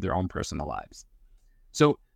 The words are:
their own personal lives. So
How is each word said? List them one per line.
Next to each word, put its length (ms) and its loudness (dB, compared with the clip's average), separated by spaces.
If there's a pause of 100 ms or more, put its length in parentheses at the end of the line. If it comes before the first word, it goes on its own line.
their 140 -2
own 140 0
personal 400 -6
lives. 380 -10 (640)
So 280 4 (160)